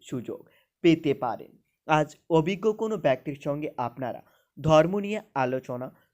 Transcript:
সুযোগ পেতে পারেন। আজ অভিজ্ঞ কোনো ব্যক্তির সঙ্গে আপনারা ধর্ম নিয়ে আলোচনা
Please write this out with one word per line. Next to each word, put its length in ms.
সুযোগ 460
পেতে 320
পারেন। 380
আজ 300
অভিজ্ঞ 420
কোনো 240
ব্যক্তির 480
সঙ্গে 320
আপনারা 460
ধর্ম 380
নিয়ে 220
আলোচনা 560